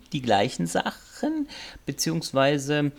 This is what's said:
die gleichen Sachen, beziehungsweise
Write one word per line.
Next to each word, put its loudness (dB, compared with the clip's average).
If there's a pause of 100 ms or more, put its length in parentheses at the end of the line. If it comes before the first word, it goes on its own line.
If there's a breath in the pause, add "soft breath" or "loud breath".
(120)
die -2
gleichen 2
Sachen, -2 (380 loud breath)
beziehungsweise 0